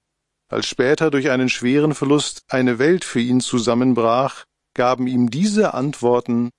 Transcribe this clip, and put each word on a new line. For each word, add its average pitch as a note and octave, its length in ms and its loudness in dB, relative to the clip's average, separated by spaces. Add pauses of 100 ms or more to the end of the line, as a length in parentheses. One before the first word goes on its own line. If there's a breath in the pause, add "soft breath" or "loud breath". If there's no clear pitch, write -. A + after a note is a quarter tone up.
(520)
Als G#2+ 160 -4
später D3 420 0
durch C#3+ 220 0
einen B2+ 180 0
schweren C#3+ 460 0
Verlust C#3+ 520 -2
eine B2+ 300 0
Welt E3 260 2
für - 180 -2
ihn B2 200 0
zusammenbrach, A#2+ 1000 0 (320)
gaben B2+ 320 0
ihm B2 240 0
diese G3+ 420 0
Antworten A#2+ 840 -2